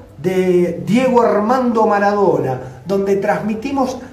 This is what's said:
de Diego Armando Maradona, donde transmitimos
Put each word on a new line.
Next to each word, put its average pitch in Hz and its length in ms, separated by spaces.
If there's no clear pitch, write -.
de 180 680
Diego 240 360
Armando 220 640
Maradona, 202 1000
donde 196 320
transmitimos 226 800